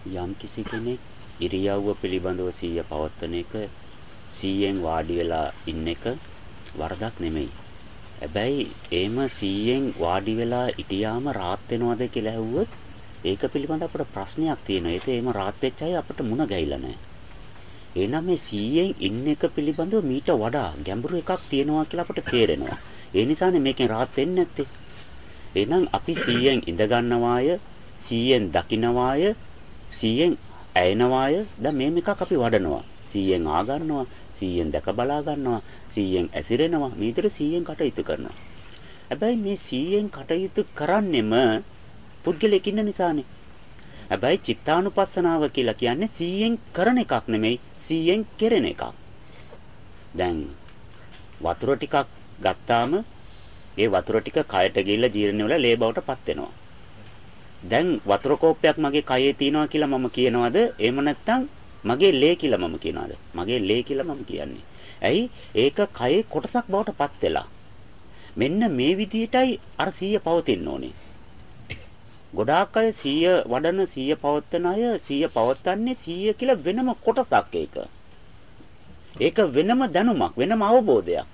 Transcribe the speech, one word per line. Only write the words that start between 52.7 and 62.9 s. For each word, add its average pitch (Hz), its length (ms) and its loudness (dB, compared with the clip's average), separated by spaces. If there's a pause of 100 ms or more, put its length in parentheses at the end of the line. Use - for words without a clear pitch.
ඒ 107 140 4
වතුර 98 300 2
ටික - 260 0
කයට 95 340 2
ගිහිල්ලා 107 380 4
ජීර්ණ 104 280 2
වෙලා 143 180 2
ලේ 117 140 6
බවට 113 300 0
පත් 131 220 -6
වෙනවා. 76 240 -4 (1080)
දැන් 123 300 2 (120)
වතුර 101 340 2
කෝප්පයක් 160 420 4
මගේ 143 260 2
කයේ 135 300 4
තියෙනවා 143 340 2
කියලා 151 220 0
මම 127 200 0
කියනවද? 120 480 2 (160)
එහෙම 120 260 2
නැත්නම් 151 420 2 (400)
මගේ 147 300 6
ලේ 151 240 6
කියලා 135 240 2
මම 85 180 -2
කියනවද? 73 340 -6 (180)